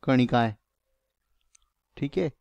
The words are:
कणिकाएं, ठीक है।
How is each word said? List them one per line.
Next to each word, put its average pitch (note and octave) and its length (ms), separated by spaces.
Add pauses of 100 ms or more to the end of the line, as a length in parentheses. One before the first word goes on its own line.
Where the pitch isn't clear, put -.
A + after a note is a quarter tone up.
कणिकाएं, A#2+ 520 (1400)
ठीक C#3+ 220
है। E3 120 (100)